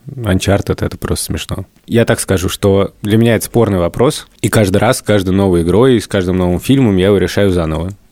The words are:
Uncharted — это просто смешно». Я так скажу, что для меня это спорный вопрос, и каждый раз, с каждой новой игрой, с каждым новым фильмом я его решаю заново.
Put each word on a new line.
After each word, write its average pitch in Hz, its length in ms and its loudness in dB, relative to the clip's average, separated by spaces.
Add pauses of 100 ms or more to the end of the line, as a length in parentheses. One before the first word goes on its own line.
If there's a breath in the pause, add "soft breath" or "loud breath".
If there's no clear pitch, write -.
Uncharted — 98 800 -2
это 87 120 -8
просто - 280 -6
смешно». 92 400 -8 (220)
Я 113 160 2
так 113 160 0
скажу, 92 300 -2
что 98 420 0 (100)
для 107 160 0
меня 117 180 4
это 90 100 -2
спорный 107 340 0
вопрос, 113 480 -2 (140)
и 107 80 -2
каждый 101 280 2
раз, 113 200 2
с - 40 -10
каждой 95 320 0
новой 92 300 2
игрой, 107 380 2
с - 60 -14
каждым 92 300 -2
новым 90 220 0
фильмом 127 380 2
я 92 100 2
его 104 100 4
решаю 92 340 0
заново. 82 400 -2 (200)